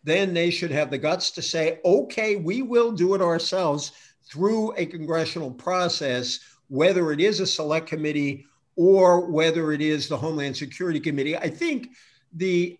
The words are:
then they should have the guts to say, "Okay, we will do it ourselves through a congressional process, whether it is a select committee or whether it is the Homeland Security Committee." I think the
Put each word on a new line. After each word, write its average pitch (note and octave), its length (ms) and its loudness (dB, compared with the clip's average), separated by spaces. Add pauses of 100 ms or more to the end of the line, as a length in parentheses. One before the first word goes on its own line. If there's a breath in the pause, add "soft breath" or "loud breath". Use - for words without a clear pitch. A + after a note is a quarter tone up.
then F3+ 320 0
they E3+ 160 2
should E3+ 180 -4
have C#3+ 220 -2
the C#3 80 -4
guts D#3+ 320 -2
to E3 100 -12
say, D#3+ 420 -2
"Okay, G#3+ 520 2
we G3 260 -4
will A#3 300 2
do F#3 240 2
it F#3+ 60 0
ourselves E3 720 0 (300 soft breath)
through G#3+ 560 -2
a F3 80 -2
congressional D#3+ 640 -4
process, C#3 920 -2 (280 loud breath)
whether E3 440 2
it D3 80 -2
is G3+ 200 2
a F#3+ 80 -2
select D#3 400 -2
committee D3 580 -4 (300 soft breath)
or F3+ 500 6
whether D#3+ 460 0
it D3 100 -2
is D3+ 260 0
the D3 100 -4
Homeland D3 380 -4
Security D#3 440 -4
Committee." D3 360 -2
I - 140 -4
think D#4+ 400 -4 (440 soft breath)
the F3 460 0